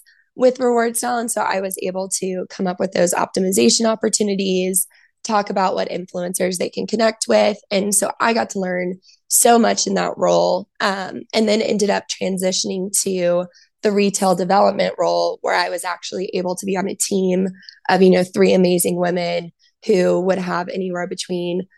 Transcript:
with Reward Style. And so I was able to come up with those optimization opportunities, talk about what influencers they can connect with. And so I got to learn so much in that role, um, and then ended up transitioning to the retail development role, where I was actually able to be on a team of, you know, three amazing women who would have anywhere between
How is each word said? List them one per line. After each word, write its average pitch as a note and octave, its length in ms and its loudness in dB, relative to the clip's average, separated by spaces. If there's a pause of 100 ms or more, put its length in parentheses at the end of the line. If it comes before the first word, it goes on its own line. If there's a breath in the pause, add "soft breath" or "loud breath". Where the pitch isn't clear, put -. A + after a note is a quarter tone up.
(340 soft breath)
with B3 260 2
Reward A#3 380 0
Style. B3 200 -4
And A#3 120 -4
so G#3 100 -4
I F#3+ 200 -2
was F#3+ 220 -6
able F#3+ 280 -6 (100)
to F#3 300 -4
come G3 160 -6
up F3+ 120 -4
with F#3 140 -4
those F3+ 220 2
optimization G#3 720 2
opportunities, G3 1000 0 (380 soft breath)
talk G#3 240 0
about G3 260 0
what F#3 140 -2
influencers F3+ 680 -4
they F3+ 100 -4
can F#3+ 180 -8
connect A3 400 0
with. G#3+ 300 4 (140)
And G3+ 240 0
so - 260 0
I A3+ 140 2
got G3+ 160 -2
to G3 100 -6
learn F3+ 400 -4 (280 soft breath)
so - 300 6
much G3+ 280 2
in G3+ 80 -2
that F3 240 -2
role, F3+ 500 2 (120)
um, G3 420 -4 (100)
and A3 160 2
then G#3+ 140 2
ended G3+ 260 0
up F#3+ 200 -2
transitioning F#3+ 840 -4 (100)
to F3+ 440 0 (360 soft breath)
the G#3+ 100 2
retail G3 420 2
development F#3+ 640 2
role, E3+ 420 0
where F3+ 140 -2
I F3+ 160 0
was F3+ 140 -6
actually F#3 500 -8
able F3+ 220 -4
to G3 100 -10
be F#3+ 100 -2
on F#3+ 120 -4
a G3+ 60 -8
team F#3+ 540 0 (400 loud breath)
of, F#3 140 4
you F#3 80 8
know, F3+ 140 6
three F#3+ 280 2
amazing F3+ 440 2
women F3 560 -2 (340 soft breath)
who F3+ 340 2
would F#3 180 0
have F3 300 -4
anywhere F3+ 380 -6
between F3+ 600 -6 (120)